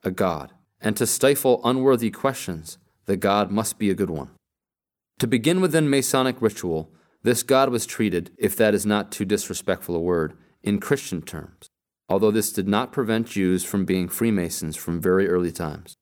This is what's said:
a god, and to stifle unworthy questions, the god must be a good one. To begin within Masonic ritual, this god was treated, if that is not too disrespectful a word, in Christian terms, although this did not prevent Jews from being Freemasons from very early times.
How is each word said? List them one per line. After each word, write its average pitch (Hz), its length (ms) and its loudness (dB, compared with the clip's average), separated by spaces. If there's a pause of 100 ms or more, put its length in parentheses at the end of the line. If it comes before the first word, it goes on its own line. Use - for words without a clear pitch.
a 95 40 -2
god, 87 400 -2 (300)
and 107 160 -2
to 123 80 0
stifle 135 580 2
unworthy 127 460 2
questions, 92 720 -6 (260)
the 98 120 0
god 98 340 2
must 107 260 -4
be 101 140 0
a 92 40 0
good 95 140 -2
one. 73 220 -8 (880)
To 123 80 0
begin 135 340 2
within 156 280 2
Masonic 131 520 2
ritual, 87 500 -2 (320)
this 120 200 2
god 135 260 4
was 120 160 -2
treated, 90 520 -2
if - 180 0
that 107 180 4
is 98 120 0
not 104 260 0
too - 140 -4
disrespectful 92 720 -2
a 82 40 0
word, 82 380 0 (260)
in 101 160 0
Christian 101 420 -2
terms, - 480 -14 (400)
although 101 220 4
this 107 220 0
did 95 140 -2
not 107 240 0
prevent 113 360 -2
Jews 92 360 0
from 98 220 -2
being 92 220 0
Freemasons 87 680 -2
from 87 260 -6
very 92 260 2
early 87 240 0
times. 80 500 -10